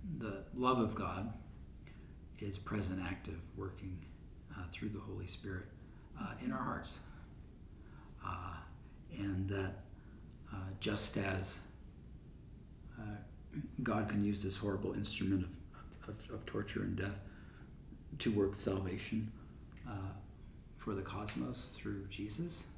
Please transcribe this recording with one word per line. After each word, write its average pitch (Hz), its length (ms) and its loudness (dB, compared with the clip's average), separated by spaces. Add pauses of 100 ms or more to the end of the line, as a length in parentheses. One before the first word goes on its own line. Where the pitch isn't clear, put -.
(180)
the 101 260 -2 (100)
love 127 240 10
of 107 160 8
God 95 380 2 (1040)
is 98 200 -2
present, 92 460 2
active, 87 360 -2 (160)
working, 95 420 -4 (580)
uh, 90 60 -4 (100)
through - 180 -2
the 104 100 -2
Holy 95 260 -4
Spirit, 92 400 -4 (540)
uh, 202 120 0 (120)
in - 80 4
our 131 100 2
hearts. - 340 0 (1300)
Uh, 90 300 -2 (640)
and 95 300 4
that, 95 260 2 (800)
uh, 98 40 -4 (240)
just 104 360 4
as, 98 420 4 (1400)
uh, 110 40 -4 (800)
God 110 260 6
can 104 160 6
use 101 180 6
this 95 140 2
horrible 98 380 4
instrument 95 500 6 (600)
of, - 40 -4
of, - 260 -6
of 107 120 -4
torture 101 360 2
and 95 140 2
death 98 220 2 (1000)
to 117 140 6
work 101 220 8
salvation, 98 760 2 (580)
uh, 110 40 -2 (840)
for 107 180 0
the 95 80 2
cosmos 107 760 0
through 101 320 -2
Jesus 156 560 -2 (140)